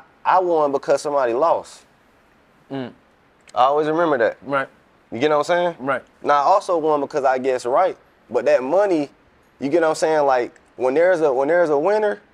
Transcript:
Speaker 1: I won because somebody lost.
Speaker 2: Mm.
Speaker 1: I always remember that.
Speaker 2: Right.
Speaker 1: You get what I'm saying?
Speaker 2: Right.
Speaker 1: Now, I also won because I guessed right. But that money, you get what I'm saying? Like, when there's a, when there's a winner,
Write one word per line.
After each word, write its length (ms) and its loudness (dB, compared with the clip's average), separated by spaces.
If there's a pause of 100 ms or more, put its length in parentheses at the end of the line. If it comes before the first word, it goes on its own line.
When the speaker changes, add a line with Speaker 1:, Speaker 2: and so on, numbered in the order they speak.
(240)
Speaker 1:
I 160 4
won 320 0
because 300 0
somebody 320 -2
lost. 500 -2 (880)
Speaker 2:
Mm. 220 -10 (600)
Speaker 1:
I 100 2
always 240 0
remember 300 0
that. 240 0
Speaker 2:
Right. 260 -6 (440)
Speaker 1:
You 80 -8
get 120 2
what 60 2
I'm 80 0
saying? 340 -2
Speaker 2:
Right. 240 -6 (180)
Speaker 1:
Now, 140 0
I 80 2
also 340 0
won 240 0
because 220 -4
I 140 2
guessed 280 -2
right. 320 0 (320)
But 160 -2
that 180 2
money, 460 0 (520)
you 80 -4
get 120 2
what 80 2
I'm 60 -2
saying? 300 0
Like, 280 0 (220)
when 180 -2
there's 280 2
a, 120 2
when 140 0
there's 220 2
a 100 2
winner, 420 -2 (120)